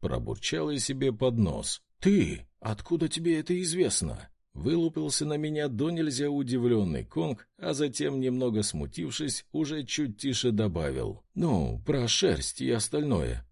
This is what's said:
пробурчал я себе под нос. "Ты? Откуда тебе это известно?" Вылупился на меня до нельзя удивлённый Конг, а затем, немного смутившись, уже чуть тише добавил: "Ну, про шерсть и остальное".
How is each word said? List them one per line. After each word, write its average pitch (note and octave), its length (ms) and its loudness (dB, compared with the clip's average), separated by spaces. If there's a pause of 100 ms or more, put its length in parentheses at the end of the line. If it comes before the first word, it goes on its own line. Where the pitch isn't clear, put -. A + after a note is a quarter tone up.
пробурчал D3+ 680 -2
я C#3+ 80 -2
себе C3+ 340 0
под A#2+ 240 2
нос. F2 460 0 (180)
"Ты? E3+ 460 4 (120)
Откуда D3+ 500 -2
тебе E3 300 0
это F3+ 240 0
известно?" D#3 680 0 (220)
Вылупился D#3 760 0
на D3+ 80 -2
меня D3+ 340 -2
до C3 220 0
нельзя D3 380 0
удивлённый A#2+ 760 2
Конг, D#3 520 -4
а F3+ 160 -4
затем, C#3+ 460 0
немного B2+ 440 0
смутившись, C3+ 880 -4
уже D3+ 320 -2
чуть C3 340 -2
тише B2+ 320 0
добавил: D#2+ 720 0 (120)
"Ну, F#2+ 520 2
про C3+ 220 2
шерсть - 520 2
и C3 100 0
остальное". A2 800 0